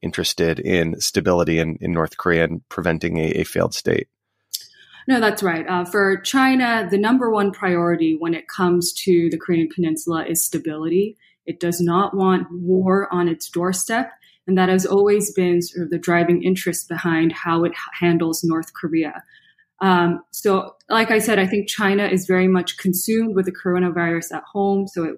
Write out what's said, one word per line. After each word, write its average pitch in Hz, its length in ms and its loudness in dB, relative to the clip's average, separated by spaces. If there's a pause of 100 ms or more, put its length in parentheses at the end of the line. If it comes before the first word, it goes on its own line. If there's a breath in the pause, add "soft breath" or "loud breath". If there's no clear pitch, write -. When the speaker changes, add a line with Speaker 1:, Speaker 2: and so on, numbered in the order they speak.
Speaker 1:
interested 82 560 -2
in 85 420 0
stability 85 580 0
in, 80 220 -2
in 87 120 -4
North 82 260 -2
Korea 82 260 2
and 82 240 -6
preventing 85 500 -2
a, 80 120 0 (100)
a 82 40 0
failed - 280 -2
state. - 360 -2 (1000 loud breath)
Speaker 2:
No, 262 100 4
that's 214 240 0
right. 165 260 0
Uh, 180 160 0
for 190 360 0
China, 254 680 2
the 196 80 2
number 233 320 2
one 202 220 2
priority 170 680 0
when 165 180 -2
it 160 120 -10
comes 175 460 0 (120)
to 170 260 4
the 160 60 -4
Korean 165 360 0
Peninsula 160 520 -2
is 165 220 -2
stability. 165 720 -2 (280 soft breath)
It 170 140 -8
does 175 220 -2
not 180 360 0
want 185 360 2
war 185 600 0
on 175 140 2
its 165 240 -4
doorstep. 190 640 -4 (340 soft breath)
And 185 100 2
that 185 120 4
has 185 180 2
always 202 460 2
been 180 280 2
sort 175 260 -6
of 147 40 -8
the 165 80 -4
driving 170 460 2
interest 185 440 -2
behind 165 440 0
how 165 320 0
it 170 80 0
h-, - 60 -12 (200)
handles 170 460 2
North 160 300 -2
Korea. 160 500 -4 (560 soft breath)
Um, 175 500 2
so, - 460 -2 (120)
like - 220 2
I 220 80 4
said, 214 220 2
I 185 80 2
think 202 200 -2
China 202 380 0
is 185 220 0
very 185 180 2
much 185 300 0
consumed 220 580 -2
with 190 120 0
the 185 60 -6
coronavirus 170 840 -2
at 151 80 -10
home, 196 420 -2
so 175 160 -6
it, 160 160 -4